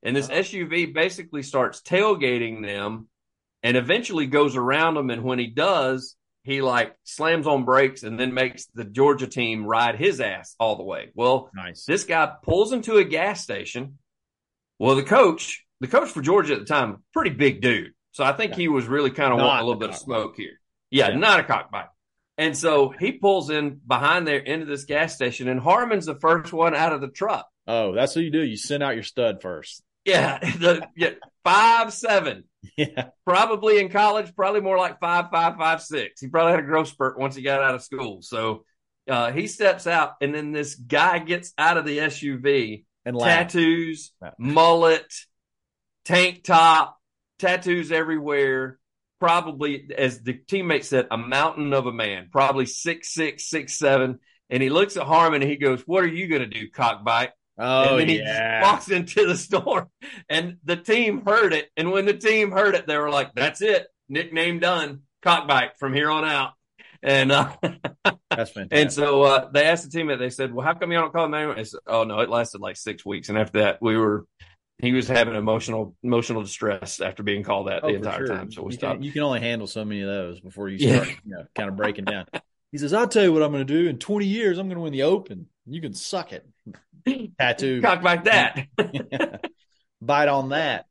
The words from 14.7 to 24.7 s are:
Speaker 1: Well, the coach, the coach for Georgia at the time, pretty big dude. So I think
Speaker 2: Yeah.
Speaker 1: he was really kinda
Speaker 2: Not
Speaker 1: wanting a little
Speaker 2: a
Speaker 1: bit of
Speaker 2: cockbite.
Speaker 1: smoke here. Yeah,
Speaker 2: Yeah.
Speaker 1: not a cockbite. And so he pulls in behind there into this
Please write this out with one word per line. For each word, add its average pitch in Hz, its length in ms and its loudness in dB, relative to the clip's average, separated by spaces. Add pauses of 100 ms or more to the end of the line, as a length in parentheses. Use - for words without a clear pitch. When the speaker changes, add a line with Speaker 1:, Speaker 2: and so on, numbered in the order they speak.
Speaker 1:
Well, 131 180 4
the 135 80 0
coach, 202 600 4 (160)
the 131 80 -8
coach 269 220 2
for 160 100 -8
Georgia 151 320 2
at 120 60 -2
the 101 80 -12
time, 123 360 0 (120)
pretty 269 160 0
big 127 320 0
dude. 107 320 -2 (180)
So - 120 -6
I 139 100 2
think 220 160 -4
Speaker 2:
Yeah. - 80 -10
Speaker 1:
he 170 100 0
was 135 180 0
really 139 240 0
kinda 131 260 2
Speaker 2:
Not 131 100 4
Speaker 1:
wanting 135 160 2
a 113 40 -2
little 120 60 -2
Speaker 2:
a 110 140 -4
Speaker 1:
bit - 40 -4
of - 60 -12
Speaker 2:
cockbite. - 80 -16
Speaker 1:
smoke 110 320 -6
here. 90 240 -14 (300)
Yeah, 131 180 2
Speaker 2:
Yeah. 101 80 -2
Speaker 1:
not 190 240 4
a 131 40 -4
cockbite. 104 440 -6 (480)
And 151 200 -2
so 139 340 4
he 190 220 -4
pulls 190 360 0
in 147 380 -4
behind 147 400 2
there 147 120 0
into 151 280 -6
this 143 180 -8